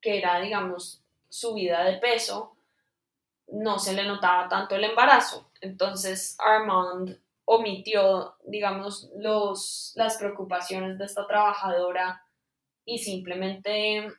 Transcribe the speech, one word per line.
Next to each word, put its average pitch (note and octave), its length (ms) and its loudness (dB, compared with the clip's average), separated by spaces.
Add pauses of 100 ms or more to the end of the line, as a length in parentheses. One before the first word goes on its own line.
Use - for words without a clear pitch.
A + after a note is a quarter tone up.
que G#3 180 0
era, F3+ 200 2
digamos, F#3+ 600 -6 (280)
subida F#3 540 -2
de F#3+ 140 2
peso, A3+ 580 -2 (920)
no G#3 320 -4
se G3 140 -2
le G3 100 -2
notaba F3+ 440 2
tanto G3 280 -2
el G#3 80 0
embarazo. A#3 640 4 (120)
Entonces F#3+ 760 -4
Armand F#3 840 2 (240)
omitió, G3+ 920 2 (100)
digamos, G3+ 720 -6
los, G#3 760 -2
las A3 220 0
preocupaciones F#3+ 840 -6
de G3 60 -6
esta G3+ 200 -6
trabajadora F#3 1000 0 (600)
y A#3 140 -6
simplemente G3+ 1080 -4 (120)